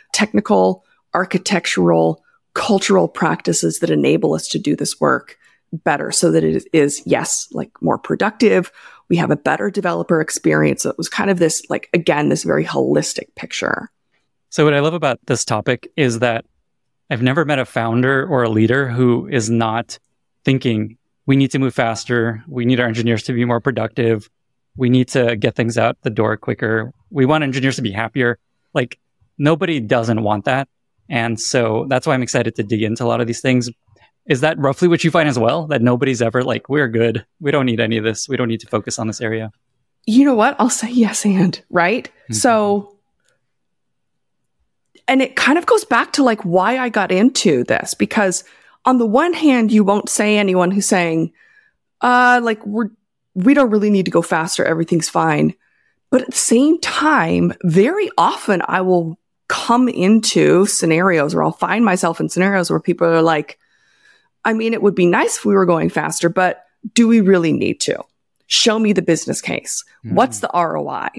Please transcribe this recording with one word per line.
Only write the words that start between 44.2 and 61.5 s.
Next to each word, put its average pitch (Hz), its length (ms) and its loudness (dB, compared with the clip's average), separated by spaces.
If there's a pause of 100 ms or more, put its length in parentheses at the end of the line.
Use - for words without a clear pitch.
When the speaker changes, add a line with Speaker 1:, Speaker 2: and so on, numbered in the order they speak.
Speaker 1:
and 269 140 4
it - 140 -4
kind 294 220 2
of - 80 -4
goes 440 180 4
back 254 300 -2
to, 294 100 2
like, 226 220 2
why 185 320 2
I 254 100 -4
got 208 240 -2
into 185 540 2
this, - 280 -2
because 202 520 -2 (400)
on 254 140 4
the 233 60 2
one 294 280 2
hand, 262 380 2
you 214 120 6
won't 202 240 0
say 208 300 0
anyone 185 340 2
who's 196 140 0
saying, 165 480 0 (680)
"Uh, 247 420 4
like, 226 240 -4
we're, 208 240 -4 (440)
we 190 200 4
don't 269 180 4
really 208 180 2
need 190 160 2
to 175 60 -4
go 170 100 2
faster. 165 420 -2
Everything's 165 460 0
fine." 156 460 0 (560)
But 254 100 4
at - 60 -8
the - 100 -10
same 294 420 2
time, 175 720 0 (100)
very 226 540 2
often 180 500 0
I 185 140 -2
will 175 380 0 (280)
come 240 420 0
into 185 800 4
scenarios, 165 640 0
or 160 100 0
I'll 156 80 0